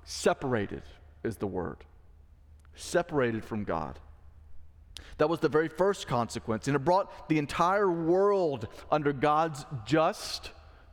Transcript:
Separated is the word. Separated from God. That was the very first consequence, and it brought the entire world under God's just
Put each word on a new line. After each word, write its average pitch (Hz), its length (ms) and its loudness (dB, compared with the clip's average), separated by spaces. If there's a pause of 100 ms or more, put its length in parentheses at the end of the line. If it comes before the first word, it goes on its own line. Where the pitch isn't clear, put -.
Separated 123 800 0 (400)
is 113 140 -2
the 107 100 -4
word. 92 380 -6 (920)
Separated 131 680 0
from 107 200 -6
God. 80 340 -4 (1200)
That 151 120 4
was 165 100 0
the 160 100 2
very 156 200 4
first 190 360 0
consequence, 113 640 -2
and 139 80 2
it 147 100 4
brought 185 440 0
the 156 100 4
entire 185 500 2
world 170 800 2 (240)
under 147 200 2
God's 147 540 2 (200)
just - 680 0 (420)